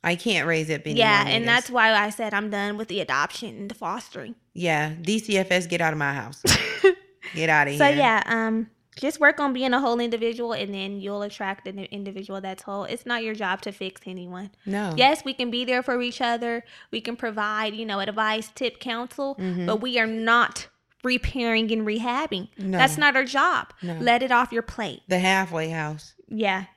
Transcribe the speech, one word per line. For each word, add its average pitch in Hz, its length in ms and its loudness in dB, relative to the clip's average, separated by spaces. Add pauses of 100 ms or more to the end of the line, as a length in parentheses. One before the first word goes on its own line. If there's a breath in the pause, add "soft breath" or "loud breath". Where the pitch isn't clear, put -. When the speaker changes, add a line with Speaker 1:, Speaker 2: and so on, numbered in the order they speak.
Speaker 1:
I 170 140 0
can't 170 320 2
raise 160 220 2
up 151 140 -2
any 156 140 0
Speaker 2:
Yeah, 208 260 6
Speaker 1:
more - 80 0
Speaker 2:
and 226 120 0
Speaker 1:
niggas. - 20 0
Speaker 2:
that's 240 240 4
why 220 240 6
I 208 160 4
said 208 240 -4
I'm 208 160 -2
done 202 260 -2
with 220 120 -8
the 196 120 -4
adoption 143 560 -2
and 202 140 -10
the 220 40 -12
fostering. 196 600 -8 (180)
Speaker 1:
Yeah, 156 480 0
D 202 200 0
C 214 180 0
F 190 140 0
S, 180 140 2
get 170 140 -2
out 160 120 2
of 156 60 -4
my 143 160 0
house. 131 280 -10 (460)
Speaker 2:
<laughs> - 460 -2
Speaker 1:
Get 160 160 2
outta 147 260 4
Speaker 2:
So, 285 100 6
Speaker 1:
here. 294 100 6
Speaker 2:
yeah, 233 300 4
um, 226 440 0 (240)
just 285 240 -4
work 302 220 6
on 277 120 2
being 254 220 2
a 269 60 4
whole 240 180 2
individual, 233 540 -2
and 202 200 -4
then 196 280 -6
you'll 202 220 -4
attract 202 440 -6
an 196 140 -10
individual 196 600 -10
that's 190 220 -10
whole. 202 220 -6
It's - 200 -8
not 240 200 -4
your 220 100 -4
job 196 280 -4
to 208 100 -8
fix 190 340 -10
anyone. 185 460 -12 (120)
Speaker 1:
No. 196 320 -2
Speaker 2:
Yes, 277 280 6
we 269 100 -4
can 247 160 -4
be 240 140 -2
there 247 180 2
for 247 180 0
each 247 220 -4
other. 233 420 -2 (280 loud breath)
We 226 80 -4
can 233 160 -8
provide, 214 580 -4
you 226 100 -8
know, 202 140 -4
advice, 214 560 -2
tip, 233 240 -4
counsel, 254 640 -6
Speaker 1:
Mm-hmm. 180 260 -2
Speaker 2:
but 220 160 0
we 247 160 -2
are 226 80 4
not 226 640 2 (340)
repairing 233 680 0
and 220 140 0
rehabbing. 226 640 -2 (100)
Speaker 1:
No. 190 200 0
Speaker 2:
That's 262 180 0
not 285 200 2
our 262 80 2
job. 277 480 -2 (100)
Speaker 1:
No. 170 180 -6
Speaker 2:
Let 240 220 4
it 254 80 -2
off 247 220 2
your 226 100 -2
plate. 208 460 -8
Speaker 1:
The 185 100 2
halfway 180 520 0
house. 156 440 -6 (140)
Speaker 2:
Yeah. 196 360 -2 (120)